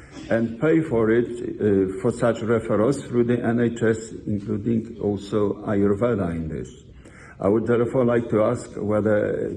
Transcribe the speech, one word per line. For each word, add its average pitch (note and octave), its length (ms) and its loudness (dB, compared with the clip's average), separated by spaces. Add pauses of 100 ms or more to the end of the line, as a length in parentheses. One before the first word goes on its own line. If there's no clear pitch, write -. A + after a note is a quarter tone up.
(300)
and A2+ 280 0
pay D#3+ 220 4
for A2+ 300 2
it, A#2+ 180 2
uh, G2 720 0
for B2 100 0
such A2+ 260 0
referrals A2+ 680 0
through A#2+ 180 2
the A#2 200 0
N A#2 160 0
H A#2 220 0
S, A2 300 0 (140)
including G#2+ 760 -4
also G#2 500 -2 (140)
Ayurveda G2+ 640 2
in E2 180 -6
this. D2 220 -8 (720)
I F#2 60 0
would A2+ 220 2
therefore A#2+ 360 2
like A#2+ 260 2
to G#2+ 120 4
ask A#2+ 320 0
whether G#2 840 0